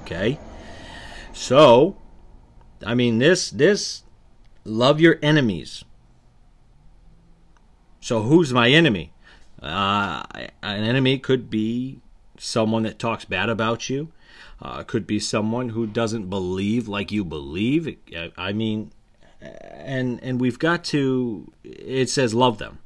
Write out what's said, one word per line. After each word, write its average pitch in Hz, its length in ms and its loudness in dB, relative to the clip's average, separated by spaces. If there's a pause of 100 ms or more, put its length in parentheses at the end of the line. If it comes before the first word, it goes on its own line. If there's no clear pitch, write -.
Okay? 104 360 -4 (920)
So, 139 640 8 (880)
I 117 100 -2
mean, 120 240 2
this, 175 320 2
this, 165 520 0 (600)
love 127 380 2
your 165 200 6
enemies. 131 640 0 (2250)
So 113 220 -2
who's 139 320 4
my 120 160 6
enemy? 135 420 4 (500)
Uh, 98 640 -2 (400)
an 104 200 -4
enemy 131 360 2
could 127 300 -2
be 120 500 -4 (380)
someone 113 440 0
that 107 160 -4
talks 113 260 -6
bad 98 260 -4
about 110 380 -2
you. 143 240 -6 (480)
Uh, 65 220 -12
could 95 240 -6
be 104 140 -2
someone 113 500 -4
who 113 160 -4
doesn't 110 420 -4
believe 98 600 -2
like 101 240 -6
you 104 120 -2
believe. 90 760 -4 (180)
I, 85 180 -10
I 92 160 -8
mean, 107 400 -4 (480)
and, - 840 -8
and 127 180 -2
we've 123 160 0
got 170 280 0
to, 127 680 -2 (100)
it - 460 -4
says 127 240 0
love 120 240 4
them 57 280 -12